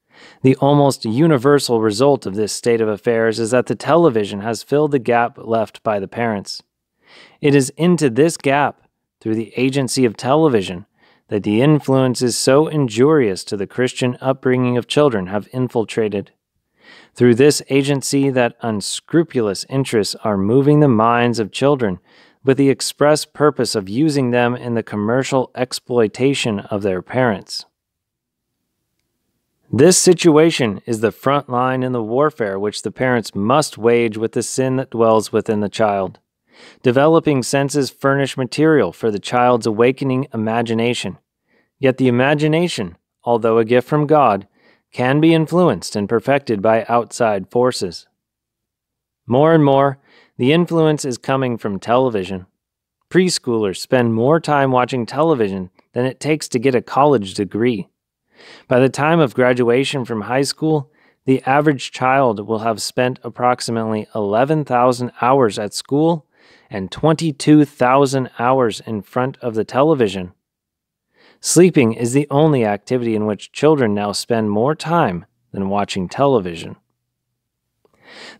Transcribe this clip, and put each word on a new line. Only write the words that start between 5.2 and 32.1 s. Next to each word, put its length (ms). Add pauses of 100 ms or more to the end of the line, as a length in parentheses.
left 460
by 160
the 80
parents. 540 (760)
It 140
is 220
into 340
this 260
gap, 460 (380)
through 160
the 200
agency 480
of 120
television, 720 (420)
that 160
the 180
influences 760
so 300
injurious 760
to 120
the 100
Christian 540
upbringing 560
of 120
children 400
have 240
infiltrated. 800 (800)
Through 200
this 340
agency 600
that 320
unscrupulous 1080
interests 460 (100)
are 140
moving 420
the 80
minds 500
of 140
children 460 (460)
with 120
the 140
express 560
purpose 480
of 140
using 420
them 240
in 200
the 80
commercial 720
exploitation 1040
of 220
their 200
parents. 640 (2000)
This 280
situation 880
is 140
the 120
front 380
line 320
in 100
the 100
warfare 560